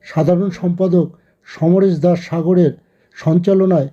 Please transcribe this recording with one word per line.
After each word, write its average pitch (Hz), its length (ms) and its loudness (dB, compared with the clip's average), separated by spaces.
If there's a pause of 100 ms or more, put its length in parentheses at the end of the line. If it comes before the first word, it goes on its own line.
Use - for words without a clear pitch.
সাধারণ 175 480 -2
সম্পাদক 175 680 -2 (260)
সমরেশ 175 560 0
দাস 175 200 0
সাগরের 170 520 0 (420)
সঞ্চালনায় 175 800 0